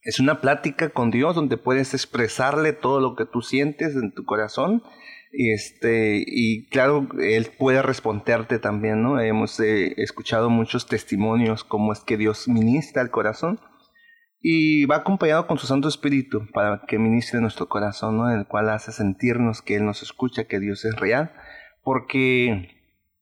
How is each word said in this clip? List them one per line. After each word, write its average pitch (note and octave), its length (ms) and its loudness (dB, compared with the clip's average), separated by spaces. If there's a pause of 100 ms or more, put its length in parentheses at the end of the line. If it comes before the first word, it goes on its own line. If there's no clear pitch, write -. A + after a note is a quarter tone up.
es - 180 -6
una C#3+ 200 4
plática D3 500 0
con A#2+ 200 0
Dios C3+ 240 2
donde C#3+ 240 0
puedes C3 340 0
expresarle C3+ 800 0
todo C#3 280 0
lo B2+ 160 0
que A2+ 100 -4
tú A#2+ 160 -4
sientes C#3+ 540 -2
en A2+ 180 -4
tu - 100 -14
corazón. C3 580 -2 (500)
Y A#2 200 0
este, A2 760 0
y A2+ 440 -2
claro, C3+ 360 2 (140)
él A2 280 2 (100)
puede C3 240 4
responderte A#2 760 -2
también, G#2+ 440 0
¿no? B2+ 180 2
Hemos, A2 400 0
eh, G#2+ 380 2
escuchado A2+ 520 -2
muchos A#2 360 0
testimonios A2 760 0
cómo G#2+ 280 0
es G#2 80 -6
que - 160 -2
Dios G#2+ 320 -2
ministra B2 540 2
el A#2+ 80 -4
corazón. A2 500 -2 (840)
Y D#3 440 4
va D3 100 4
acompañado E3 500 2
con D#3 120 -2
su - 80 -8
Santo C3+ 220 2
Espíritu C3+ 640 -2
para G#2 340 0
que A2 100 0
ministre A2+ 420 2
nuestro G#2+ 280 -2
corazón, G#2+ 480 -2
¿no? A#2+ 160 2
El G#2 140 -2
cual G#2+ 240 0
hace B2+ 200 -6
sentirnos A#2 680 0
que - 160 -4
Él G#2 80 0
nos G#2 180 -4
escucha, - 420 -6
que - 160 -4
Dios G#2 260 -6
es A2 100 -2
real. A#2 360 0 (520)
Porque B2 840 0 (520)